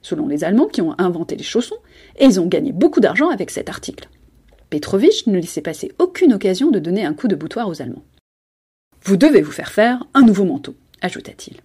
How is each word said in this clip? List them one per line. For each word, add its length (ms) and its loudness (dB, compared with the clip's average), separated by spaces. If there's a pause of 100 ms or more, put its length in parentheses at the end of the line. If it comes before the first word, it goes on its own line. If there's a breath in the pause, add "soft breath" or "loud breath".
selon 260 -6
les 160 -4
Allemands 240 2
qui 140 -4
ont 160 -2
inventé 380 -2
les 60 -14
chaussons, 360 -4 (380 soft breath)
et 100 6
ils 120 6
ont 80 0
gagné 240 -2
beaucoup 300 2
d'argent 300 2
avec 200 -6
cet 200 -10
article. » 380 -14 (640)
Petrovitch 560 2
ne 120 2
laissait 240 -6
passer 360 -10
aucune 360 2
occasion 360 0
de 80 2
donner 260 -4
un 100 -4
coup 140 -4
de 60 0
boutoir 340 -6
aux 120 -10
Allemands. « 240 -12 (1000)
Vous 120 2
devez 240 6
vous 120 -6
faire 200 -12
faire 400 0
un 100 6
nouveau 220 6
manteau », 300 -4 (260)
ajouta-t-il. 640 -12